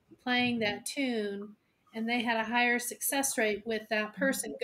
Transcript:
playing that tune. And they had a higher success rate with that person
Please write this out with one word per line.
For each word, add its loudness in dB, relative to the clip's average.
playing 2
that 0
tune. -2
And -4
they 2
had 2
a 0
higher 4
success -2
rate 0
with -2
that 0
person 0